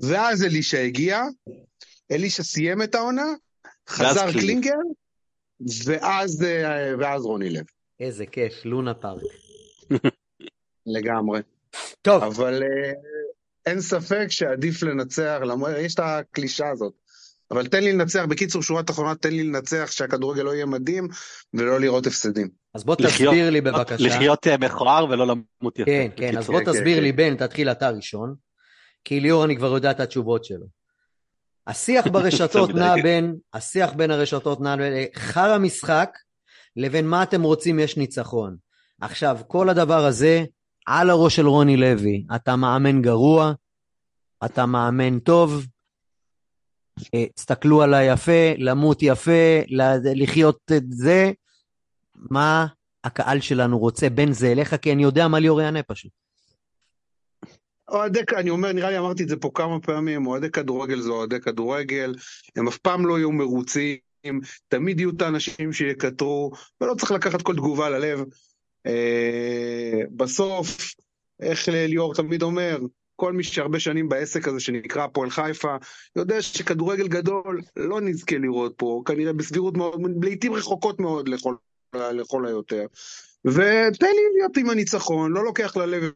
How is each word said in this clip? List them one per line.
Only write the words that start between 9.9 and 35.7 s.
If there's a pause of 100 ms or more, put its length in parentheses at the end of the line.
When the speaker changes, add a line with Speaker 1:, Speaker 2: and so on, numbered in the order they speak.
Speaker 1:
<laughs> (640)
לגמרי. (600)
Speaker 3:
טוב.
Speaker 1:
אבל,
אה, (760)
אין
ספק
שעדיף
לנצח,
למרות,
יש
את
הקלישה
הזאת. (580)
אבל
תן
לי
לנצח,
בקיצור,
שורה
תחתונה,
תן
לי
לנצח,
שהכדורגל
לא
יהיה
מדהים, (460)
ולא
לראות
הפסדים. (260)
Speaker 3:
אז
בוא
Speaker 2:
לחיות,
Speaker 3:
תסביר
לי
בבקשה.
Speaker 2:
לחיות,
אה,
מכוער
ולא
למות
יפה.
Speaker 3:
כן,
כן,
אז
Speaker 2:
בקיצור.
Speaker 3:
בוא
Speaker 1:
כן,
Speaker 3:
תסביר
Speaker 1:
כן,
Speaker 3:
לי,
Speaker 1:
כן.
Speaker 3:
בן,
תתחיל
אתה
ראשון, (720)
כי
ליאור
אני
כבר
יודע
את
התשובות
שלו. (1000)
השיח
Speaker 2:
<laughs>
Speaker 3:
ברשתות
Speaker 2:
יותר
Speaker 3:
נע
Speaker 2:
מדי.
Speaker 3:
בין, (160)
השיח
בין
הרשתות
נע
בין,
אה, (100)
חרא
משחק, (580)